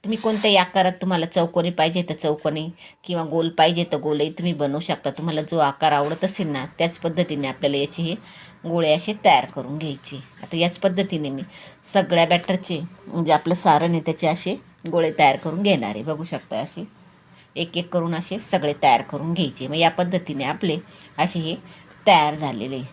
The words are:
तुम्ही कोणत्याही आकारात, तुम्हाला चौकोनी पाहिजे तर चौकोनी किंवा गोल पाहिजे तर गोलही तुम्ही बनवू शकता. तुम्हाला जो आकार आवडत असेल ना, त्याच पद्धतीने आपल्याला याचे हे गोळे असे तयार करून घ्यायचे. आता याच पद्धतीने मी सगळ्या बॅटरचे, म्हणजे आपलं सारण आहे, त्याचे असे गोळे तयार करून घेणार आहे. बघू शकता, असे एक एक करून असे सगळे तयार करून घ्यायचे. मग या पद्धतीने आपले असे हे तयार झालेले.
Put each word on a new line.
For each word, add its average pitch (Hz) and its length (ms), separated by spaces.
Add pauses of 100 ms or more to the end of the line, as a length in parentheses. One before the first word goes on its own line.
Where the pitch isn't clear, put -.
तुम्ही 214 140
कोणत्याही 214 400
आकारात, 185 340
तुम्हाला 180 340
चौकोनी 170 440
पाहिजे 170 400
तर 156 40
चौकोनी 156 560 (340)
किंवा 170 200
गोल 165 260
पाहिजे 165 340
तर 165 140
गोलही 151 320
तुम्ही 170 240
बनवू 147 260
शकता. 143 320
तुम्हाला 156 300
जो 160 160
आकार 151 340
आवडत 147 340
असेल 190 220
ना, 139 180 (120)
त्याच 170 200
पद्धतीने 156 500
आपल्याला 143 300
याचे 143 260
हे 165 100 (520)
गोळे 165 280
असे 175 200 (120)
तयार 135 200
करून 139 320
घ्यायचे. 143 380
आता - 420
याच 175 220
पद्धतीने 180 500
मी 135 120 (520)
सगळ्या 170 320
बॅटरचे, 175 540 (280)
म्हणजे 165 240
आपलं 160 240
सारण 170 360
आहे, 165 80
त्याचे 160 280
असे 175 280 (360)
गोळे 165 280
तयार 143 160
करून 165 280
घेणार 147 260
आहे. 107 140
बघू 156 200
शकता, 139 340
असे 156 260 (720)
एक 170 220
एक 175 160
करून 170 220
असे 175 240
सगळे 147 340 (100)
तयार 127 180
करून 165 320
घ्यायचे. 139 340
मग 143 80
या 165 140
पद्धतीने 170 540
आपले 160 340 (400)
असे 170 220
हे 160 160 (520)
तयार 151 280
झालेले. 131 440 (140)